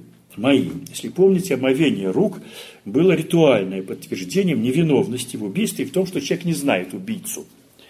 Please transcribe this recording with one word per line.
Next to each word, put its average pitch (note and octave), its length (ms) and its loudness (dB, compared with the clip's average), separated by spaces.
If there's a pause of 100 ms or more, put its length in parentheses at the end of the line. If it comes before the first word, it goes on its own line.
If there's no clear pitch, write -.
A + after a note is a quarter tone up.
(360)
мои». B2+ 340 2 (180)
Если - 200 -10
помните, F3+ 460 2
омовение B2+ 560 2
рук F3+ 300 0 (440)
было D3+ 280 2
ритуальное B2+ 720 2
подтверждением A#2 800 -2
невиновности B2+ 720 0
в G#2+ 80 -6
убийстве E3+ 400 -4
и - 40 -8
в - 40 -16
том, F#3 140 0
что - 140 -6
человек E3+ 260 -4
не E3 80 0
знает B2 400 -2
убийцу. G2 520 -10 (440)